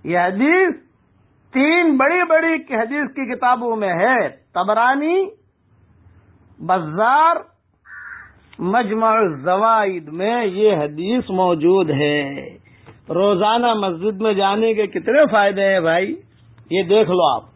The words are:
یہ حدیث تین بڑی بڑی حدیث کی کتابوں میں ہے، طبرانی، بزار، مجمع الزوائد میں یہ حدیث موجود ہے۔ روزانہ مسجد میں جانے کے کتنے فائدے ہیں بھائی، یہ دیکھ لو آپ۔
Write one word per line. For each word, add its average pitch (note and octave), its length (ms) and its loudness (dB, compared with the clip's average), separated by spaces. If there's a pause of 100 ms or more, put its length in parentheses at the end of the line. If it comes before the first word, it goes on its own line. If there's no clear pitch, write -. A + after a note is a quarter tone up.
یہ F3 160 -2
حدیث C#4 560 0 (760)
تین D#4 440 2
بڑی E4 260 2
بڑی E4 320 2
حدیث C4 540 -4
کی B3+ 260 -8
کتابوں B3 400 -2
میں G3+ 180 -4
ہے، G3+ 360 0 (240)
طبرانی، C4 720 0 (1300)
بزار، F#3+ 760 0 (1200)
مجمع A3 480 0
الزوائد F#3+ 1000 0
میں G#3+ 380 -4
یہ G3+ 320 2
حدیث D#3+ 520 -4
موجود F3+ 600 2
ہے۔ D3 680 -2 (520)
روزانہ G#3 640 0
مسجد G3 480 -4
میں A3 120 0
جانے G3+ 400 0
کے G#3 140 0
کتنے A3 440 2
فائدے G3 420 2
ہیں F#3 60 2
بھائی، F#3 420 -2 (480)
یہ F#3+ 140 0
دیکھ F#3+ 260 2
لو E3 260 2
آپ۔ G#2+ 80 -8 (120)